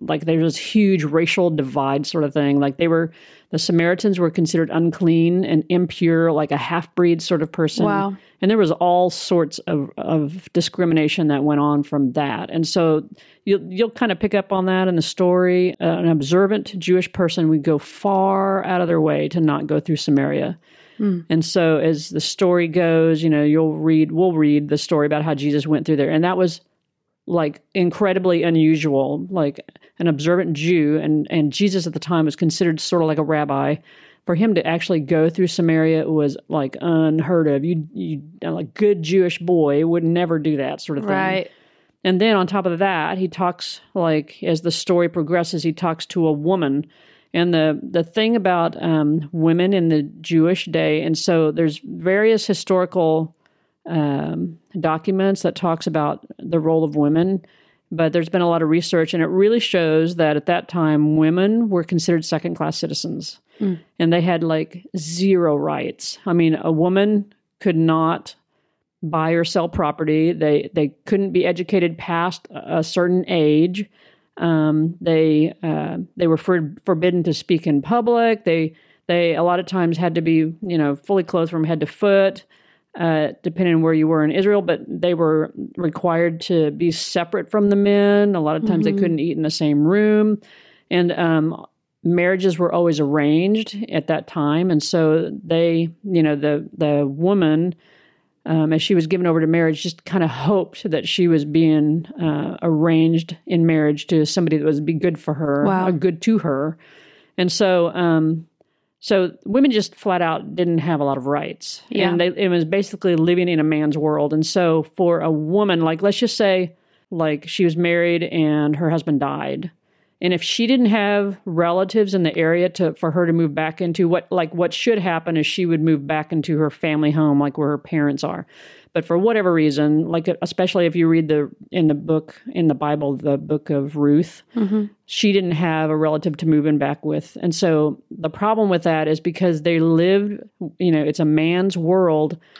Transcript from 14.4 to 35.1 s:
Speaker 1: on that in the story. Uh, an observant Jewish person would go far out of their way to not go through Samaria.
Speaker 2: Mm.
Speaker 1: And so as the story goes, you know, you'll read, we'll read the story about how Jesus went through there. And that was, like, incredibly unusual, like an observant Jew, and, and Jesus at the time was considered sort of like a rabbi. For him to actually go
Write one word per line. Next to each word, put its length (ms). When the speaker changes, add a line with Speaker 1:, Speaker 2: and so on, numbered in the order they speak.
Speaker 1:
on 140
that 240
in 80
the 60
story. 760
Uh, 200
an 100
observant 720
Jewish 340
person 380
would 120
go 140
far 880
out 160
of 80
their 140
way 260
to 140
not 240
go 120
through 180
Samaria. 640
Speaker 2:
Mm. 300
Speaker 1:
And 160
so 320
as 320
the 120
story 460
goes, 560
you 60
know, 140
you'll 340
read, 340
we'll 220
read 380
the 80
story 260
about 180
how 120
Jesus 320
went 180
through 120
there. 140
And 140
that 140
was, 240
like, 360
incredibly 680
unusual, 880
like 300
an 80
observant 460
Jew, 460
and, 300
and 220
Jesus 340
at 60
the 80
time 240
was 100
considered 460
sort 220
of 60
like 100
a 40
rabbi. 540
For 80
him 220
to 100
actually 340
go 300